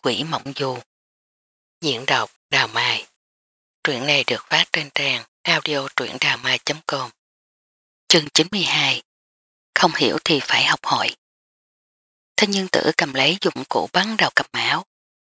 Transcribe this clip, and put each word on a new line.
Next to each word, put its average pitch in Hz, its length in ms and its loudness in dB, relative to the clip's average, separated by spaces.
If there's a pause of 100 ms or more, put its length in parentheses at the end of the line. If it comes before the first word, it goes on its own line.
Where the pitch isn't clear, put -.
Quỷ 127 220 0
Mộng 139 320 -6
Du. 131 220 -4 (1000)
Diễn 135 260 -2
đọc, 120 240 0 (200)
Đào 131 180 2
Mai. 117 380 -2 (760)
Truyện 135 220 -2
này 143 200 2
được 113 200 -2
phát 165 260 2
trên 147 220 -4
trang 135 300 -2 (180)
audio 147 540 0
truyện 123 240 -4
đào 143 160 2
mai 127 280 -2
chấm 151 120 -2 (100)
com. 131 240 -4 (1000)
Chương 151 260 4
chín 160 160 4
mươi 202 120 -2
hai. 143 400 -2 (720)
Không 175 200 4
hiểu 139 300 2
thì 147 180 2
phải - 220 0
học - 180 2
hỏi. 113 340 -2 (1200)
Thanh 208 140 4
Nhân 190 220 -2
Tử - 240 4
cầm 143 180 -2
lấy 143 260 2
dụng 135 280 -2
cụ - 240 -2
bắn 214 240 0
đầu 170 180 2
cầm - 180 2
máu. 127 320 -2 (420)